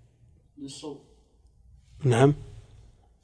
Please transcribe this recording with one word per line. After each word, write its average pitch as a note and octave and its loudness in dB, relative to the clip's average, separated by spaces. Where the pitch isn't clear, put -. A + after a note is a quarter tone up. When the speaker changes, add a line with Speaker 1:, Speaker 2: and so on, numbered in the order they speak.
Speaker 1:
من C#3+ -16
الصوم. C#3 -14
Speaker 2:
نعم، C3 6